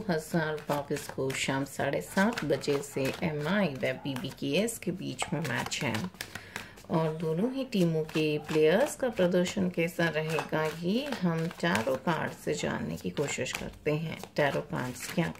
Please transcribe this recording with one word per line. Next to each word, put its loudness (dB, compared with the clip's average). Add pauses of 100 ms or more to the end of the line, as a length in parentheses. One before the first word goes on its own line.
हज़ार 2 (140)
बाईस -2
को -2
शाम 0
साढ़े -2
सात 2
बजे 2
से -2 (180)
एमआई 2
व 0 (120)
बीबीकेएस -2
के -4
बीच -6
में 0
match -2
है। 0 (960)
और 2
दोनों 0
ही -2
टीमों 4
के 2 (220)
players 6
का 0
प्रदर्शन 4
कैसा 2
रहेगा, 0 (180)
ये 2 (180)
हम 2 (140)
टैरो 2 (100)
कार्ड 0
से -4
जानने -2
की -6
कोशिश -2
करते -4
हैं। -4 (180)
टैरो 2 (100)
cards -6
क्या 0